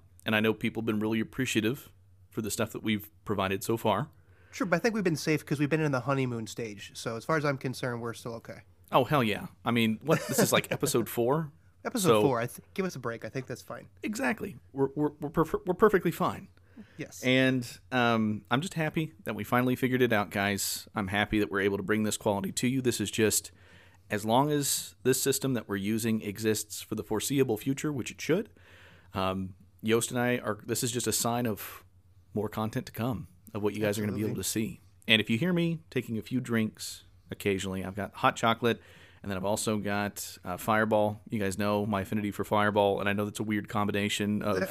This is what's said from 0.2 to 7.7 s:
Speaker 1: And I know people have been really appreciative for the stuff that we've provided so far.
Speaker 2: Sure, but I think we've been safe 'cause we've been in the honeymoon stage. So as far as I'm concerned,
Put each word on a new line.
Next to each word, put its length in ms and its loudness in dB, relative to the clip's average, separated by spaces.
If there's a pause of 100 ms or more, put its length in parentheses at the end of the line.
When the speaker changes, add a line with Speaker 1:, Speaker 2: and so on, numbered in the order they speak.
Speaker 1:
And 100 2
I 60 4
know 120 4
people 280 -2
have 40 -4
been 140 0
really 220 0
appreciative 680 0 (400)
for 120 -6
the 100 -4
stuff 220 -2
that 100 -10
we've 260 -2 (140)
provided 400 -2
so 140 0
far. 320 0 (420)
Speaker 2:
Sure, 160 -2
but 80 2
I 40 4
think 140 0
we've 100 -2
been 120 2
safe 300 0
'cause 120 -2
we've 120 0
been 100 2
in 140 0
the 80 0
honeymoon 460 -2
stage. 480 -10
So 200 -6
as 80 -10
far 140 2
as 80 0
I'm 120 0
concerned, 440 -6